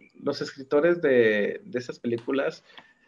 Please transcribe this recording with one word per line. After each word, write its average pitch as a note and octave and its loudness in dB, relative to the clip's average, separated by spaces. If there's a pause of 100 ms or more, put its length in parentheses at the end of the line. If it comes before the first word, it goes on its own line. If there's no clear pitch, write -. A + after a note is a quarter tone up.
(220)
los C#3+ -6
escritores D3 0
de, A2+ 2
de - -8
esas - -12
películas C3+ -4 (460)